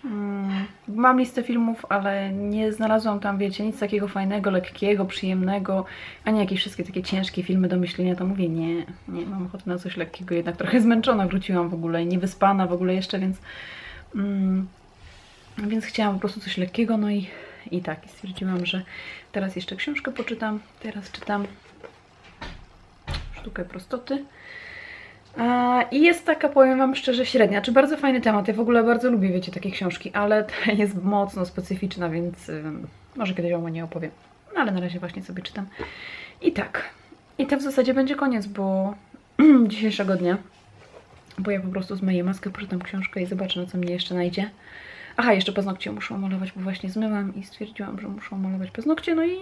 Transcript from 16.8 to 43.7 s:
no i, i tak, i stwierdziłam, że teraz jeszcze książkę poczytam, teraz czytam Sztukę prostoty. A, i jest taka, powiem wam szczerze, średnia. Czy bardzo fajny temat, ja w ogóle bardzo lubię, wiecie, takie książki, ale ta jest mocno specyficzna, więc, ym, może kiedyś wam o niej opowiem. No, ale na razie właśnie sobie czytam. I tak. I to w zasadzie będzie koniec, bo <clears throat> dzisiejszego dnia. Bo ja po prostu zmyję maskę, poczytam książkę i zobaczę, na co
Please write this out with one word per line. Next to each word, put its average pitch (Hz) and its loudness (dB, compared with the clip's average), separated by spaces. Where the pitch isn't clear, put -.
no 208 2
i, 202 0
i 180 -2
tak, - -8
i - -20
stwierdziłam, 185 -4
że 180 -2
teraz 196 -4
jeszcze 185 -8
książkę 285 -4
poczytam, 226 -4
teraz 208 -10
czytam 202 -4
Sztukę 190 -8
prostoty. 262 -6
A, 247 4
i 277 4
jest 339 6
taka, 311 2
powiem 262 8
wam 262 4
szczerze, 254 0
średnia. 202 6
Czy 247 0
bardzo 285 6
fajny 262 2
temat, 208 4
ja 226 0
w 208 -2
ogóle 233 6
bardzo 233 4
lubię, 190 4
wiecie, 180 0
takie 190 -4
książki, 185 -4
ale 208 4
ta - -2
jest 202 0
mocno 196 2
specyficzna, 185 -4
więc, 170 -4
ym, 156 -8
może 202 -2
kiedyś 170 -2
wam 170 -2
o 165 -6
niej 165 -6
opowiem. 165 -8
No, 381 0
ale 220 2
na 185 0
razie 180 -4
właśnie 180 -8
sobie 185 -10
czytam. 196 -8
I - 4
tak. - -6
I 269 0
to 277 2
w 269 -2
zasadzie 262 2
będzie 269 2
koniec, 240 0
bo 196 0
<clears throat> 262 10
dzisiejszego 202 0
dnia. 180 2
Bo 196 -2
ja 196 0
po 185 -6
prostu 185 -6
zmyję 185 2
maskę, 190 -2
poczytam 190 -6
książkę 190 -6
i 180 -2
zobaczę, 190 -4
na 180 -4
co 180 -6